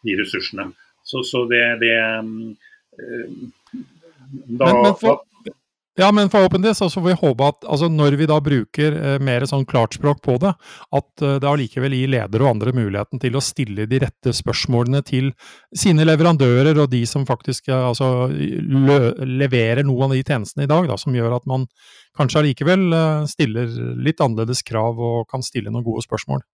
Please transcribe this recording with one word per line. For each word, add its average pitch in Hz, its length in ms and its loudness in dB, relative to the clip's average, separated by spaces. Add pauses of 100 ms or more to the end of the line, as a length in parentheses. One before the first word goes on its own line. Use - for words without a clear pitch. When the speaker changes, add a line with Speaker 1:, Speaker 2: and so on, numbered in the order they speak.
Speaker 1:
de 101 160 -2
ressursene. 98 480 -8 (320)
Så, 127 240 -10
så 123 240 -4
det, 120 320 0
det, 117 160 2 (260)
mm, 110 340 -12 (440)
eh, 120 240 -12 (1400)
da, 131 80 4
Speaker 2:
Men, 123 160 4
men 202 160 4
for, - 160 2
Speaker 1:
da - 60 -16 (760)
Speaker 2:
ja, 185 160 4
men 208 180 2
forhåpentligvis 190 480 2
så 196 80 0
får 180 140 -4
vi 180 160 2
håpe 135 320 2
at, - 160 -14
altså, 151 260 0
når 147 240 4
vi 156 140 0
da 151 100 4
bruker, 147 540 0
eh, 139 260 -2
mer 127 280 0
sånn 139 200 -2
klartspråk 139 560 0
på 123 160 2
det, 190 120 2 (440)
at, - 220 -2
eh, 139 240 0
det 143 80 0
allikevel 139 480 -2
gir 131 160 0
ledere 107 320 0
og 123 80 4
andre 110 220 -2
muligheten 107 440 -4
til 127 160 -2
å 139 80 -2
stille 107 460 -4
de 131 160 2
rette - 320 -4
spørsmålene 123 680 0
til 131 220 -2 (500)
sine 160 300 4
leverandører 151 720 4
og 143 160 4
de 120 160 0
som 139 180 -2
faktisk, 127 400 -4
eh, 131 220 0
altså, 131 160 0 (240)
lø-, 135 840 2 (280)
leverer 123 420 2
noen 135 240 0
av 135 80 0
de 131 80 -2
tjenestene 139 400 -4
i 139 60 -2
dag, 165 180 2
da, 104 120 -2
som 127 160 -2
gjør 117 200 0
at - 140 -6
man 131 160 -2 (500)
kanskje 147 280 2
allikevel, 165 380 2 (140)
eh, 156 380 0
stiller 120 320 -2 (340)
litt 147 240 -2
annerledes 113 400 -2
krav 113 300 -2
og 117 340 -4
kan 127 160 -8
stille 107 300 -8
noen 120 100 -6
gode 113 220 -4
spørsmål. 135 340 -6 (140)